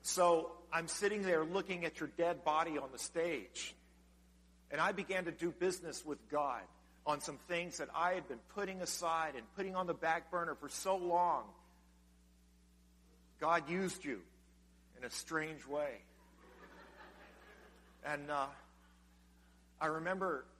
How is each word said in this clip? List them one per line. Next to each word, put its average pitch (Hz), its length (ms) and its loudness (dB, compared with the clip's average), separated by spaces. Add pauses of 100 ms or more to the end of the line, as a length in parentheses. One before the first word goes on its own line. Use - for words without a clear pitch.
So 170 500 6 (220)
I'm 165 140 2
sitting 202 340 2
there 170 240 4
looking 180 400 -2
at 160 140 -4
your 151 180 -2
dead 170 260 2
body 156 360 4
on 131 120 -6
the 123 80 -12
stage, 160 760 -4 (960)
and 151 100 0
I 196 120 4
began 185 320 -2
to 165 60 -2
do 170 200 -2
business 175 520 -2
with 151 280 -8
God 139 320 0 (420)
on 147 160 2
some 143 160 -8 (100)
things 175 300 -2
that 143 180 -4
I 175 180 4
had 180 140 -2
been 117 140 -8 (140)
putting 190 260 -4
aside 165 540 0
and 113 100 -8 (100)
putting 190 200 -4
on 185 100 0
the 170 80 0
back 165 380 0
burner 170 240 0
for - 140 -10
so 190 280 0
long. 175 460 4 (2000)
God 160 280 4
used 180 380 -2
you 113 160 -4 (760)
in 123 60 -10
a 120 60 -6
strange 156 560 -4
way. 143 300 -4 (2000)
And, 143 260 -4
uh, 139 140 2 (1400)
I 160 60 2
remember 170 580 -2 (140)